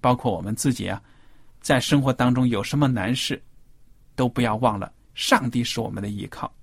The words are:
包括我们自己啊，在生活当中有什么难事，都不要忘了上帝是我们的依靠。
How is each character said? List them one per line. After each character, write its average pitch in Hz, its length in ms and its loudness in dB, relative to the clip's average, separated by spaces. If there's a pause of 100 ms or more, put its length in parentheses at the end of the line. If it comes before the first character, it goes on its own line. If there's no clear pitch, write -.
包 123 140 4
括 123 180 0
我 85 80 -4
们 104 160 -4
自 139 160 2
己 98 160 -4
啊， 98 140 -6 (580)
在 135 180 2
生 143 220 2
活 135 100 2
当 123 240 2
中 127 140 2
有 123 140 0
什 - 160 -2
么 143 100 4
难 117 260 0
事， - 280 -4 (720)
都 127 120 0
不 120 140 -2
要 110 160 2
忘 113 240 2
了 101 100 -8 (240)
上 - 360 0
帝 120 120 0
是 117 200 -4
我 110 80 -6
们 101 120 -6
的 101 60 -6
依 101 200 -6
靠。 - 220 -10 (120)